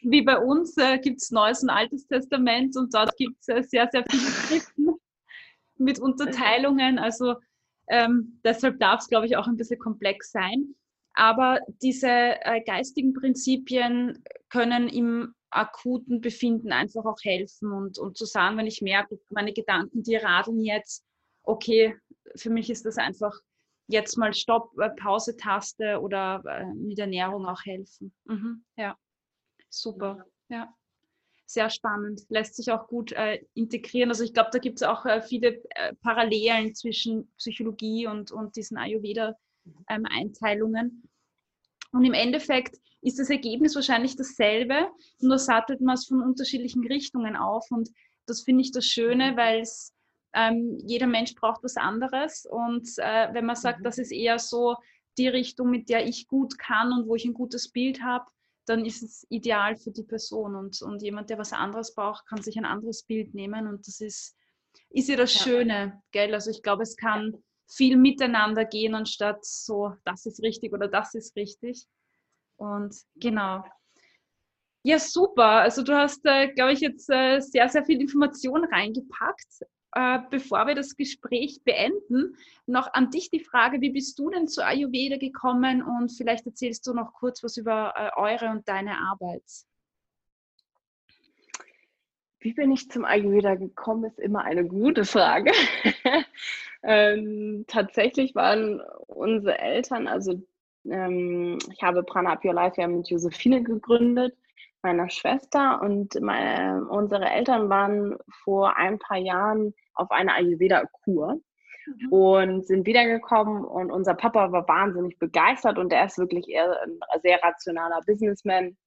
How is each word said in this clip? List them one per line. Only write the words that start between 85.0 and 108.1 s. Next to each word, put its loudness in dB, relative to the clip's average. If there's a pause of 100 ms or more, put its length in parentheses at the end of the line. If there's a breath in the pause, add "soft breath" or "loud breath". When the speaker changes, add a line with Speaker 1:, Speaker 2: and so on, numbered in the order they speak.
Speaker 1:
gekommen? 0
Und -4
vielleicht -4
erzählst -8
du -4
noch -6
kurz -6
was -8
über, -2
äh, -4 (100)
eure -2
und -6
deine -4
Arbeit. -6 (3000 soft breath)
Speaker 2:
Wie -6
bin 4
ich 0
zum -4
Ayurveda 4
gekommen, -6
ist -10
immer -2
eine 0
gute 2
Frage. 4
<laughs> 4 (1200 loud breath)
Ähm, 2
tatsächlich 0
waren 2 (280)
unsere 0
Eltern, -2
also, -2 (480)
ähm, -2 (140)
ich -10
habe 2
Prana 0
Up -8
Your 2
Life 0
ja 0
mit -2
Josephine 2
gegründet, 2 (460 soft breath)
meiner 0
Schwester, 0
und -2
meine, 0
unsere 0
Eltern 2
waren 2 (280)